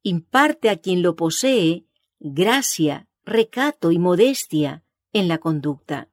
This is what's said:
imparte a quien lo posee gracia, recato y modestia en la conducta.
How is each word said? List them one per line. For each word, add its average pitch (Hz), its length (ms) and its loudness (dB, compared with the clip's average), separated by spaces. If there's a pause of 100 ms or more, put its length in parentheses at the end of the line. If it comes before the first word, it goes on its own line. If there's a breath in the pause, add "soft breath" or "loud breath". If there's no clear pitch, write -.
imparte 247 680 0
a 202 80 0
quien 180 240 -2
lo 170 160 2
posee 170 720 0 (340)
gracia, 165 880 -2 (160)
recato 226 640 0
y 165 80 2
modestia 180 880 0 (280)
en 202 140 0
la 165 120 0
conducta. 147 760 -6